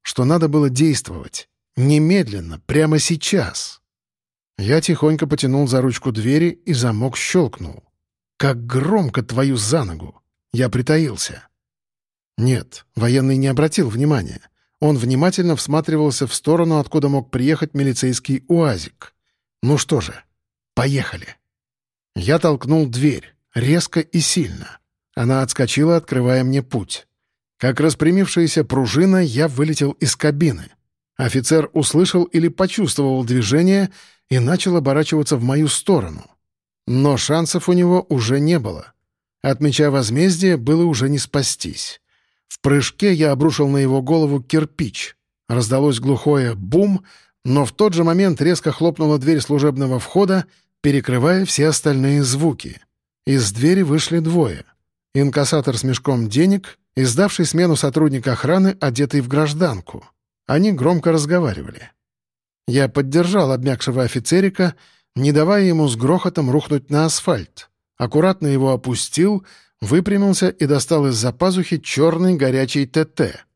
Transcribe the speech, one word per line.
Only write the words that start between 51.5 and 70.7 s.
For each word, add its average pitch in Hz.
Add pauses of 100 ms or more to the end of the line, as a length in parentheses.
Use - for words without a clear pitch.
остальные 143
звуки. 139 (460)
Из 127
двери 160
вышли 156
двое. 160 (500)
Инкассатор 139
с -
мешком 127
денег 185 (160)
и 131
сдавший 160
смену 165
сотрудник 139
охраны, 185
одетый 139
в 123
гражданку. 147 (420)
Они 185
громко 160
разговаривали. 151 (760)
Я 131
поддержал 156
обмякшего 127
офицерика, 180 (400)
не 139
давая 185
ему 160
с 117
грохотом 143
рухнуть 143
на 147
асфальт. - (260)
Аккуратно 160
его 135
опустил, 156 (340)
выпрямился 190
и 165
достал 143